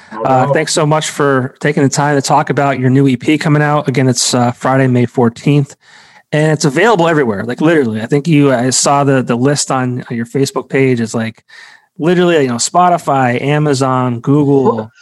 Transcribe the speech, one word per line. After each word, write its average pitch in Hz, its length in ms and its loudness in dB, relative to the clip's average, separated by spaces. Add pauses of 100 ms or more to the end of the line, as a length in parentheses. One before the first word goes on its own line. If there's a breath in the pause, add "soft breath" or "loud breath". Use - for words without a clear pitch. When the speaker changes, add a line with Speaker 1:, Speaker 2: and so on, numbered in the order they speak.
(120)
Speaker 1:
No 110 120 -10
Speaker 2:
uh, 127 220 2
Speaker 1:
doubt. 139 80 -2
Speaker 2:
thanks 156 200 -2
so 165 120 0
much 151 240 0
for 135 500 -2
taking 151 240 0
the 135 60 2
time 147 260 0
to 135 60 0
talk 151 280 0
about 139 300 -2
your 131 100 0
new 139 180 4
E 127 100 0
P 156 200 0
coming 151 240 2
out. 147 260 0
Again, 131 200 0
it's, - 260 -2
uh, 123 180 0
Friday, 135 360 0
May 123 180 2
fourteenth. 139 680 0 (560 soft breath)
And 156 200 0
it's 151 120 -2
available 170 440 2
everywhere. 120 360 0
Like, 120 180 -6
literally, 139 400 0
I 113 40 -6
think 143 220 -2
you, 143 260 4
I 123 160 0
saw 143 340 0
the, 135 180 2
the 120 140 -2
list 139 340 -2
on, 127 340 -4
on 127 120 -10
your 117 100 -6
Facebook 135 440 -4
page. 131 320 0
It's, 110 120 -6
like, 113 320 -8 (520 loud breath)
literally, 170 460 2
you 131 40 0
know, 120 80 -4
Spotify, 143 840 0
Amazon, 131 800 0
Google. 139 680 0 (120)